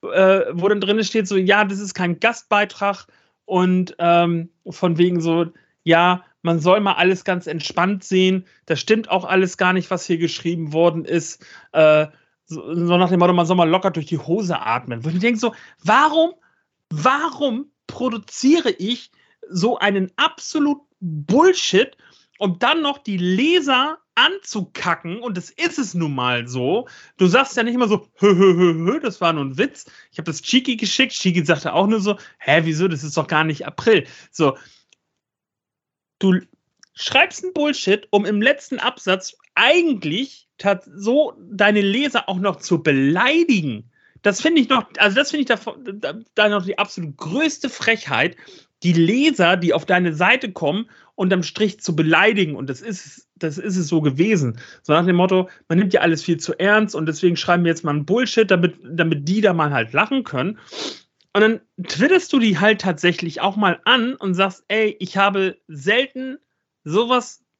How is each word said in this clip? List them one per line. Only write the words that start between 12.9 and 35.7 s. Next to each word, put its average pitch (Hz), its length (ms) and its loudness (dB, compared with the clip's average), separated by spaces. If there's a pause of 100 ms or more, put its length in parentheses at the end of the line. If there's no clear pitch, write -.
nach 180 140 4
dem 185 80 2
Motto, 175 140 4
man 175 140 2
soll 180 100 2
mal 170 120 4
locker 185 220 0
durch 160 160 -8
die 160 120 -6
Hose 175 420 -4
atmen. 117 440 -6
Wo 151 40 -4
ich 160 60 -6
mir 180 60 -2
denke 226 200 0
so, 240 140 -2 (280)
warum, 302 520 2 (560)
warum 269 800 -2 (160)
produziere 254 840 0
ich 208 400 -6 (400)
so 185 280 0
einen 196 380 0
absolut 285 640 -2 (200)
Bullshit, 196 960 2 (420)
um 185 200 -2
dann 302 220 2
noch 285 180 -4
die 196 200 -6
Leser 277 800 0 (160)
anzukacken? 220 1040 -4
Und 233 160 -8
das 180 140 -10
ist 339 280 -4
es 226 140 -4
nun 160 220 -2
mal 123 340 -2
so. 131 400 -2 (300)
Du 185 80 4
sagst 240 320 2
ja 233 40 0
nicht 233 120 -2
immer 247 140 0
so, 208 260 -2
hö, 202 200 4
hö, 185 200 6
hö, 170 200 4 (120)
hö, 269 140 -2
das 240 200 -6
war 165 140 2
nur 147 100 -4
ein 135 140 -8
Witz. - 260 -4 (280)
Ich - 60 -14
hab 160 60 -12
das 156 160 -6
Chiki 262 360 0
geschickt, 226 360 -4
Chiki 175 320 0
sagte 151 300 0
auch 185 120 2
nur 220 140 0
so, 202 160 -2 (220)
„Hä, 151 260 2
wieso, 165 240 0
das 151 160 -6
ist 151 140 -6
doch 151 80 -4
gar 156 180 0
nicht 156 220 -6
April.“ - 400 0 (240)
So, 156 260 0 (1600)